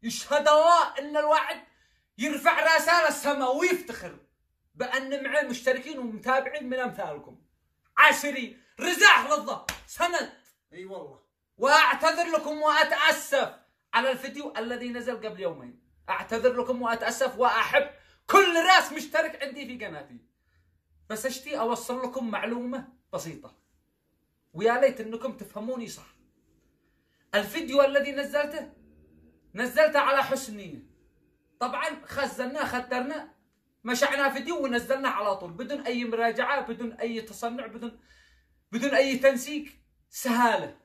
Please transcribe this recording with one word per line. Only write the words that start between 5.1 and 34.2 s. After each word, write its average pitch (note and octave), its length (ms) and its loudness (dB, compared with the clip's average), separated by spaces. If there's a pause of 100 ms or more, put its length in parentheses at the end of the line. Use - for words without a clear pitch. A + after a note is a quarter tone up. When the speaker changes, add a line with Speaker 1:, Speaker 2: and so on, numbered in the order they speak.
Speaker 1:
معه C#4 180 0
مشتركين C4 580 -2
ومتابعين B3+ 720 -4
من B3+ 100 -4
أمثالكم. F3+ 640 -8 (560)
عسرين، C#4 680 4 (160)
رزاح F4 500 6
للظهر، - 360 -2 (220)
سند. E4+ 460 -2 (400)
Speaker 2:
اي F3+ 120 -14
والله. D#3 340 -14 (380)
Speaker 1:
وأعتذر D#4+ 680 4
لكم D4+ 340 -4
وأتأسف D4+ 960 2 (380)
على B3 180 2
الفيديو C4+ 460 -8
الذي B3 320 -8
نزل A#3+ 280 -8
قبل G#3+ 220 -10
يومين. D3+ 440 -8 (260)
أعتذر A#3+ 520 0
لكم B3 200 -4
وأتأسف، A#3 560 -2
وأحب A3+ 520 2 (380)
كل F4 380 6
راس F#4 260 6
مشترك D#4 520 -4
عندي C4+ 220 -10
في A#3 200 -12
قناتي. C#3+ 360 -14 (880)
بس G#3+ 160 -6
أشتي C4 340 -6
أوصل A#3+ 440 -2
لكم B3 280 -4
معلومة A#3+ 720 -6 (100)
بسيطة، - 440 -10 (960)
ويا A3+ 280 2
ليت C4 200 4
إنكم A3+ 360 -8
تفهموني A3+ 500 -10
صح. - 180 -16 (1300)
الفيديو C4 460 0
الذي C#4 300 2
نزلته، D4 600 -4 (840)
نزلته C#4+ 440 2
على C4+ 240 2
حسن A#3+ 340 -4
نية. E3+ 260 -16 (760)
طبعًا C#4 460 -6
خزناه، C4+ 600 -4
خدرنا، B3 680 -6 (500)
مشعنا C4+ 460 0